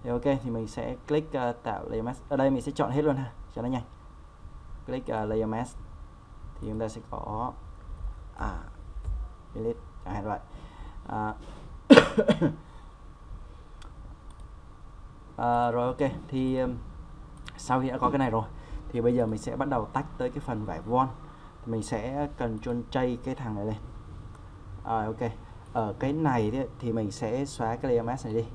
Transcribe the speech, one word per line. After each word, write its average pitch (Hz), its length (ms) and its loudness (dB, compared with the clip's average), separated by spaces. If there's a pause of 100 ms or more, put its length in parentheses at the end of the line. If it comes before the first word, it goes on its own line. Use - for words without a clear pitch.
Thì 120 60 -6
ok, 120 140 0
thì 131 260 2
mình 113 180 -2
sẽ 120 280 -4 (120)
click, 151 280 2
à, 123 180 2 (100)
tạo 110 260 -2
layer 110 160 0
mask. 131 240 -6
Ở 139 80 2
đây 135 120 6
mình 131 120 4
sẽ 139 100 -2
chọn 131 200 2
hết 143 100 4
luôn 147 140 6
ha, 131 160 -2 (240)
cho 113 60 -4
nó 120 60 0
nhanh. 127 160 0 (1000)
Click, 131 220 -4
à, 110 180 0
layer 110 220 2
mask. 113 300 -2 (760)
Thì 107 140 -6
chúng 107 100 -2
ta 113 80 0
sẽ 110 220 -6
có, 120 420 -2 (880)
à, 95 180 -2 (1000)
delete 113 240 -2 (260)
chẳng 92 80 -4
hạn 104 120 -2
vậy. 104 140 -2 (680)
À, 107 260 -2 (560)
<coughs> - 640 10 (2750)
à, 120 340 4
rồi 120 160 2
ok, 127 240 2 (160)
thì, 131 320 2
um, 127 160 2 (840)
sau 131 240 2
khi 131 80 2
đã 127 80 -2
có 127 120 4
cái 135 100 4
này 127 120 6
rồi 110 120 4 (460)
thì 120 120 0
bây 240 140 8
giờ 240 100 6
mình 220 140 0
sẽ - 160 -2
bắt 277 140 2
đầu 113 160 2
tách 139 200 0 (120)
tới 127 120 2
cái 147 100 -4
phần 110 260 -2
vải 85 160 -4
von. 123 260 4 (580)
Mình 113 180 0
sẽ 131 540 0
Control 120 400 0 (140)
J 127 320 2
cái 131 120 -2
thằng 113 200 -4
này 101 100 -2
lên. 107 100 0 (1120)
Rồi 110 200 2
ok, 110 260 -2 (420)
ở 107 260 2
cái 135 140 2
này 127 380 4
thì, 131 80 0 (200)
thì 117 140 0
mình 110 180 2
sẽ 123 340 0
xóa 120 300 0
cái 127 160 0
layer 117 140 6
mask 123 200 -2
này 110 80 -2
đi. 113 220 4